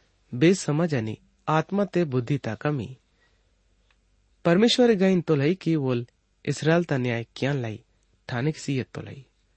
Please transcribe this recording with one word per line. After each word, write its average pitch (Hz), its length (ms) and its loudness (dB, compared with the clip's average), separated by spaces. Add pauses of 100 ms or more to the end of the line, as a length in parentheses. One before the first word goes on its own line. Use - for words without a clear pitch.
(340)
बेसमझ 160 600 2
अनि 110 240 -4 (300)
आत्मा 160 360 0
ते 175 200 -2
बुद्धि 127 340 -2
ता 110 160 -6
कमी। 131 440 -6 (1500)
परमेश्वर 233 480 4
गईन 190 280 4
तो 160 140 0
लई 143 200 2
की 165 220 0
वोल 127 300 -2 (380)
इसराइल 160 400 2
ता 147 120 -2
न्याय 123 300 -2 (100)
क्यान 143 200 -2
लाई 113 280 -8 (440)
ठाने 127 240 -2
की - 80 -14
सीयत 131 340 -4
तो - 60 -10
लई। - 260 -16 (300)